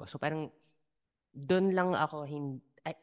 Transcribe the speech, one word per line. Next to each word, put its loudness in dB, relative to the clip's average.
So, -14
parang -4
dun 2
lang 4
ako 0
hin-, -6
ay, -6